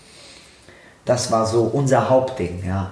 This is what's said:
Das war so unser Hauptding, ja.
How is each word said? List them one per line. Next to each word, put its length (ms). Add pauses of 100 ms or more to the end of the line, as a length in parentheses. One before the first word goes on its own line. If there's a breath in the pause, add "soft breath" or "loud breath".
(1080 loud breath)
Das 240
war 160
so 160
unser 480
Hauptding, 560
ja. 260